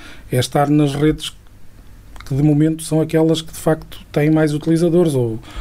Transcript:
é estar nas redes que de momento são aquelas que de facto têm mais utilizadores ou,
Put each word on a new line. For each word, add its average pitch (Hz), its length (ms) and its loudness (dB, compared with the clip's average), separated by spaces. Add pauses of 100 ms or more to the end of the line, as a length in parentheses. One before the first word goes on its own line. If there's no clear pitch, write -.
(320)
é 127 60 0
estar 143 320 0
nas 147 260 2
redes 151 380 -2 (920)
que - 100 -6
de 143 60 0
momento 151 420 2
são 160 180 0
aquelas 160 400 2
que - 100 -14
de - 80 -14
facto - 400 -2 (120)
têm 151 200 2
mais 156 220 2
utilizadores 165 600 2
ou, 120 260 -2 (220)